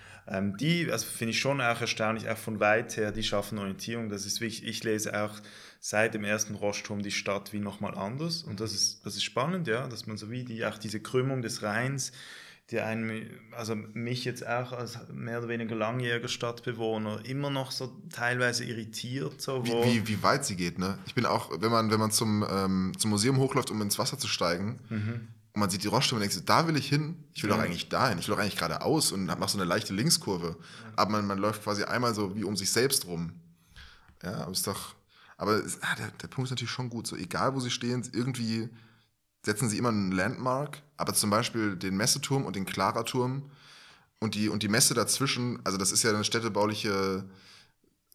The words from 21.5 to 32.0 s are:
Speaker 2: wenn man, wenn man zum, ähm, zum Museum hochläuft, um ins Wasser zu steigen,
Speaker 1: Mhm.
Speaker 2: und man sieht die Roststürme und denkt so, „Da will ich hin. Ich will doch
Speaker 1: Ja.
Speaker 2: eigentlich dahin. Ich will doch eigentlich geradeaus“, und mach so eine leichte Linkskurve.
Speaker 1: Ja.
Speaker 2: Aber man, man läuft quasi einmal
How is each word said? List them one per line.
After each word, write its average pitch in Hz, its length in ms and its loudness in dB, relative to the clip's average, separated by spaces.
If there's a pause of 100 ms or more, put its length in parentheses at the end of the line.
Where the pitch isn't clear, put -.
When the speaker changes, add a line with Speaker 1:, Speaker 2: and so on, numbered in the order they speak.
Speaker 2:
wenn 113 100 4
man, 110 200 4
wenn 107 80 6
man 110 120 4
zum, 107 380 4
ähm, 95 480 2
zum 110 140 2
Museum 110 260 4
hochläuft, 131 320 4
um 107 120 0
ins 101 180 0
Wasser 113 180 -2
zu 107 120 -4
steigen, 92 500 0 (100)
Speaker 1:
Mhm. 104 380 -4 (260)
Speaker 2:
und 104 60 0
man 104 100 4
sieht 95 140 -2
die 104 40 0
Roststürme 117 320 4
und - 20 0
denkt 101 140 0
so, 87 60 -4
„Da 120 260 6
will 160 100 2
ich 127 100 0
hin. 151 460 0
Ich - 100 -4
will 107 60 2
doch 98 80 6
Speaker 1:
Ja. 76 60 2
Speaker 2:
eigentlich 87 260 -4
dahin. 101 280 2
Ich 90 100 -4
will 104 80 2
doch 92 60 2
eigentlich 101 160 -2
geradeaus“, 90 540 2
und 95 140 -2
mach 85 240 0
so 104 100 0
eine 95 60 2
leichte 98 280 2
Linkskurve. 95 640 0
Speaker 1:
Ja. - 380 -16
Speaker 2:
Aber 98 160 4
man, 104 160 0
man 101 100 0
läuft 104 260 0
quasi 101 200 -2
einmal 120 320 0